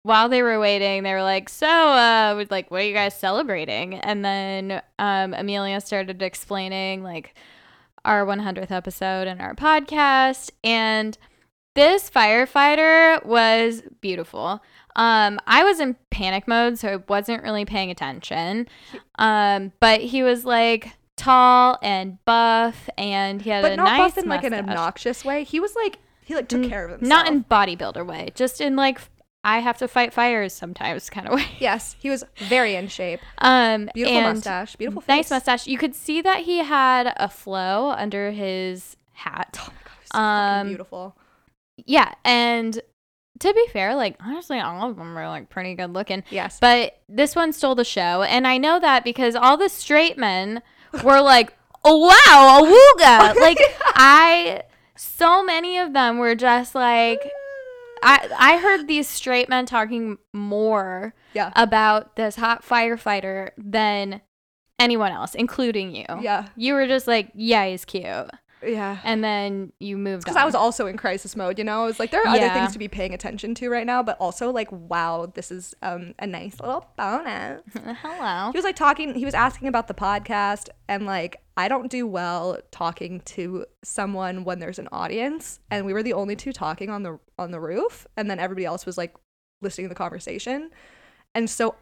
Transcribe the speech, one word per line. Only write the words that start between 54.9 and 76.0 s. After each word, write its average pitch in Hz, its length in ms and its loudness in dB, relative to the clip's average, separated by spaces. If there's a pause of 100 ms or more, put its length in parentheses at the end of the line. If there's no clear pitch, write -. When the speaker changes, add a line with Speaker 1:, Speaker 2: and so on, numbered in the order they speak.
Speaker 1:
so 349 480 2
many 359 360 -2
of 330 160 -4
them 240 240 0
were 233 160 0
just 247 400 0
like, 233 460 0 (840)
I, 262 260 6 (100)
I 311 200 6
heard 349 280 2
these 302 220 -2
straight 247 400 -2
men 254 160 0
talking 226 540 -6 (160)
more 208 800 -4 (180)
Speaker 2:
Yeah. 202 240 -4
Speaker 1:
about 214 600 2
this 220 200 -6
hot 226 260 -4
firefighter 208 920 -4
than 202 640 -4 (580)
anyone 226 340 0
else, 127 220 -10
including 220 600 -4
you. 107 100 -16 (160)
Speaker 2:
Yeah. 202 360 -4
Speaker 1:
You 254 180 -2
were 269 120 0
just 254 200 -2
like, 226 280 -2
"Yeah, 214 320 0
he's 185 200 -10
cute." 120 440 -10 (320)
Speaker 2:
Yeah. 202 420 -8
Speaker 1:
And 220 200 -2
then 202 560 -6
you 202 160 -10
moved 196 300 -8
Speaker 2:
'Cause - 100 -4
I 294 40 4
Speaker 1:
on. 285 60 4
Speaker 2:
was 254 80 -2
also 226 320 -2
in 190 120 -10
crisis 196 360 -8
mode, 190 220 -6
you 214 80 -6
know? 220 180 -4
I 226 40 -4
was 226 120 -6
like, 233 120 -6
"There 370 120 -2
are 440 40 0
other 220 140 4
Speaker 1:
Yeah. 190 120 2
Speaker 2:
things 190 220 -2
to 220 40 -14
be 208 100 -10
paying 185 260 -8
attention 208 400 -10
to 247 160 -8
right 240 160 -4
now," 247 160 -2
but 220 160 -6
also, 196 320 -6
like, 226 200 -6
wow, 170 540 -6 (100)
this - 160 -14
is, 180 320 -18
um, 175 360 -12